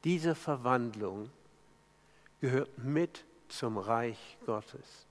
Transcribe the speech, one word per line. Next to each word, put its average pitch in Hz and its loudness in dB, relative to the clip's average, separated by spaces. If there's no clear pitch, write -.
diese 165 4
Verwandlung 120 0
gehört 131 2
mit 147 0
zum 110 -2
Reich 113 -2
Gottes - -6